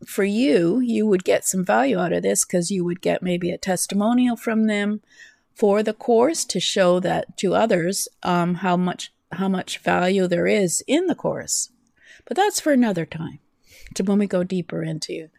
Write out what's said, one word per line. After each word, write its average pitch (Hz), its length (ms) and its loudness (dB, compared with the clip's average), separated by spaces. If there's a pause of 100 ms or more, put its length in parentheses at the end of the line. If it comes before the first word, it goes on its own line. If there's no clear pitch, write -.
for - 200 -2
you, 214 540 2
you 226 260 0
would 190 180 2
get - 220 0
some 190 180 0
value 220 340 2
out 180 140 -2
of 175 120 0
this, 202 200 0
'cause 175 280 -2
you 185 120 -2
would 175 180 -4
get 175 220 -2
maybe 175 280 -2
a - 60 -8
testimonial 220 760 0
from 220 300 0
them 208 360 -2 (520)
for 208 280 2
the 214 120 -2
course 247 520 2
to - 140 -4
show 180 400 2
that 170 380 -4
to 175 180 0
others, 196 520 0 (160)
um, 175 320 0
how 180 220 0
much, 180 340 -2 (220)
how 190 140 -2
much 190 320 -4
value 180 480 2
there 175 180 0
is 190 400 0
in 339 220 0
the 302 80 0
course. - 540 -6 (560)
But 240 120 -4
that's 392 220 2
for 311 120 0
another 214 340 2
time, 165 340 -12 (560)
to - 80 -4
when 202 160 2
we 208 80 2
go 185 160 0
deeper 175 400 -4
into, 160 560 -8